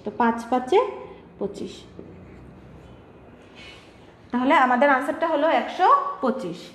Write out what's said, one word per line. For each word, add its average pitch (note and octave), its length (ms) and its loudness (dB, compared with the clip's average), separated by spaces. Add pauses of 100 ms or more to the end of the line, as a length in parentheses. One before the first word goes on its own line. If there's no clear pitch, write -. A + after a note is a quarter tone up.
তো A3 140 -6
পাঁচ A#3 200 2 (120)
পাঁচে B3+ 300 2 (600)
পঁচিশ। - 340 -8 (2500)
তাহলে B3+ 220 2
আমাদের B3+ 360 4
আনসারটা C#4+ 380 0
হলো D#4 220 0
একশো D4+ 380 0 (340)
পঁচিশ। F3+ 380 -4 (160)